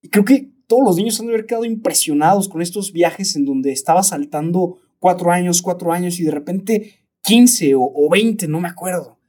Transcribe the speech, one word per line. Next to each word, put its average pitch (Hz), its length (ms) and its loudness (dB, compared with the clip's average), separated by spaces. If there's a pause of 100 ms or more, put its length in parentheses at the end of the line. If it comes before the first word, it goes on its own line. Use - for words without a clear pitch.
Y - 80 -20
creo 208 160 4
que 262 240 2 (180)
todos 247 160 4
los 185 140 4
niños 220 220 -2
han 226 80 -8
de 233 60 -2
haber 214 120 -2
quedado 233 200 -4
impresionados 180 840 0
con 165 120 -8
estos 196 300 -8
viajes 170 440 -2
en 143 100 0
donde 135 260 -2
estaba 165 320 0
saltando 170 760 -4 (220)
cuatro 175 320 0
años, 180 300 0
cuatro 175 320 -4
años, 180 260 -4
y 170 40 -4
de 156 80 0
repente 190 640 -4 (300)
quince 226 520 4
o, 131 80 4
o 147 260 0
veinte, 202 380 0
no 156 120 -2
me 175 80 -6
acuerdo. 175 500 -8 (120)